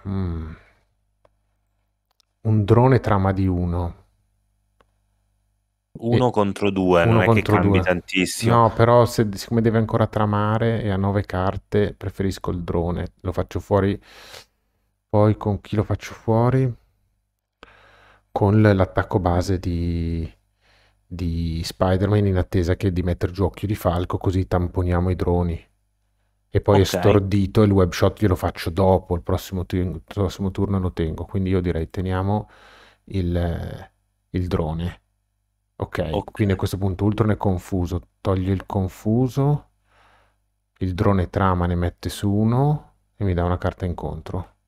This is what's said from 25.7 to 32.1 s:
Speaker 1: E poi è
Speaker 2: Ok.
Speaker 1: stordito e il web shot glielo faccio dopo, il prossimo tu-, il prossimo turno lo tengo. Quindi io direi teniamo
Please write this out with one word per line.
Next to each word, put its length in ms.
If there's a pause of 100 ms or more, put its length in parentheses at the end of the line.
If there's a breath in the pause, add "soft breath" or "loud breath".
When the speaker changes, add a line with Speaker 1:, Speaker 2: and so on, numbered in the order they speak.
Speaker 1:
E 120
poi 200
è 20
Speaker 2:
Ok. 120
Speaker 1:
stordito 640
e 40
il 60
web 200
shot 300
glielo 140
faccio 340
dopo, 460
il 80
prossimo 420
tu-, 120
il 260
prossimo 480
turno 280
lo 140
tengo. 320
Quindi 240
io 120
direi 280
teniamo 600 (560 soft breath)